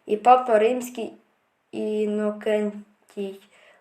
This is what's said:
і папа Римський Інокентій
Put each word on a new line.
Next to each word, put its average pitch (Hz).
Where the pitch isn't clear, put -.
і 208
папа 247
Римський 233
Інокентій 208